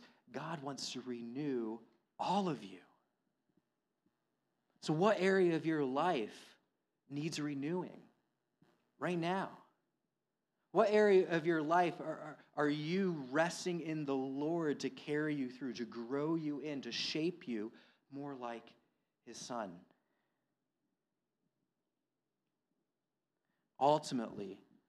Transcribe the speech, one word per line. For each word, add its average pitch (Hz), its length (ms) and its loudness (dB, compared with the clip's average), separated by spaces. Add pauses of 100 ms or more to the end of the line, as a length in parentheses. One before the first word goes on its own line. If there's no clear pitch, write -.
(320)
God 151 320 -8
wants 135 300 -8
to 123 120 -8
renew 120 720 -2 (400)
all 190 320 0
of 120 140 -4
you. - 160 -16 (2000)
So - 120 0
what 190 260 4
area 185 360 4
of 143 80 -2
your 156 200 2
life 135 760 -2 (500)
needs 147 320 -4
renewing 147 600 -4 (960)
right 175 220 0
now? 175 300 0 (1200)
What 202 180 6
area 202 400 8
of 160 160 2
your 165 160 4
life 165 380 4
are, 143 80 -8
are, 151 300 -8 (200)
are 147 120 4
you 160 600 0
resting 170 520 0
in 156 240 -2
the 139 100 2
Lord 143 640 0
to 135 100 -2
carry 147 460 -2
you 135 120 -2
through, 123 260 -6
to 113 120 -4
grow 120 480 -2
you 151 280 -2
in, 143 200 -6
to 117 100 -8
shape 165 560 -4
you 113 240 -4 (400)
more 139 220 -8
like 120 400 -10 (500)
his 117 140 -16
son? 113 320 -6 (4000)
Ultimately, 123 800 2 (320)